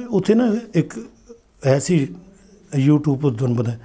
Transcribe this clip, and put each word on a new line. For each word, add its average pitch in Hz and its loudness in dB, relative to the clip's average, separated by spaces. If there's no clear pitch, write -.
ਉੱਥੇ 202 2
ਨਾ 226 2
ਇੱਕ 196 -4
ਹੈ 135 4
ਸੀ 151 -2
YouTube 147 2
ਉੱਤੇ 123 0
ਤੁਹਾਨੂੰ 120 -2
ਪਤਾ। 117 -2